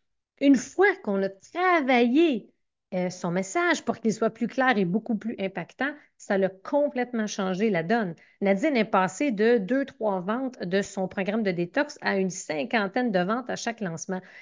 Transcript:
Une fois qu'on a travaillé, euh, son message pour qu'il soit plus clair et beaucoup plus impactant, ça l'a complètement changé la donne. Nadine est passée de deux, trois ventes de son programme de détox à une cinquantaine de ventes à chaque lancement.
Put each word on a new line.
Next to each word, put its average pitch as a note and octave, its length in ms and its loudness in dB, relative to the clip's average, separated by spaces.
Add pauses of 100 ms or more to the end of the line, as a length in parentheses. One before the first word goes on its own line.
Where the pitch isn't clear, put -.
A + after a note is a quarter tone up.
(400)
Une C#4 140 8
fois F#4 480 2
qu'on G3 220 -2
a F#3+ 40 0
travaillé, C4+ 1200 2 (420)
euh, F3+ 160 -2
son F3+ 220 -4
message D#4 520 0
pour - 140 -4
qu'il A3 160 0
soit A3 160 0
plus A3 160 -4
clair B3+ 320 0
et G3 60 2
beaucoup G#3+ 320 -2
plus A3+ 240 -6
impactant, F#3+ 520 -6 (260)
ça G3+ 200 -2
l'a F#3+ 100 4
complètement B3 800 -2
changé F#3+ 420 -2
la E3+ 140 2
donne. F#3 320 0 (260)
Nadine G3+ 360 2
est A3 80 4
passée A3 480 2
de A3+ 260 4
deux, B3 260 0
trois G#3 360 -4
ventes A#3+ 420 -6
de F#3+ 200 -2
son F#3+ 260 -6
programme G3+ 340 -2
de G3 80 0
détox F3 500 -2
à G3+ 160 0
une F#3+ 140 0
cinquantaine G3 800 -2
de F#3 80 2
ventes A3 320 -2
à F#3 60 -4
chaque A3+ 240 -6
lancement. F#3 400 -6 (220)